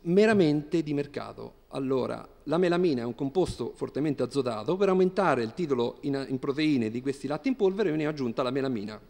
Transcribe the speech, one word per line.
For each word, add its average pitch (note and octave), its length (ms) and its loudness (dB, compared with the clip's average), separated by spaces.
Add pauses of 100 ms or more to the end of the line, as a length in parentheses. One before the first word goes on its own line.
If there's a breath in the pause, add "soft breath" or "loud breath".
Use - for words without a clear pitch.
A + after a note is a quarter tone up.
meramente F3 800 4
di D3+ 120 -4
mercato. A2+ 600 -8 (140)
Allora, B2+ 580 -2 (180)
la D3+ 120 0
melamina F3 460 2
è - 20 -6
un A#2 120 -6
composto C#3 580 -2
fortemente C3+ 480 -4
azotato, B2 540 -2
per G3 140 2
aumentare F#3 520 4
il A2+ 120 -4
titolo B2+ 480 -2
in, C#3 260 -2
in C3 100 -2
proteine C#3+ 500 0
di A#2+ 120 -4
questi C3+ 260 -6
latti D3+ 220 -4
in B3+ 80 0
polvere F#3+ 340 2
veniva D3+ 200 0
aggiunta C#3 320 -2
la B2 80 0
melamina A#2 480 -4 (120)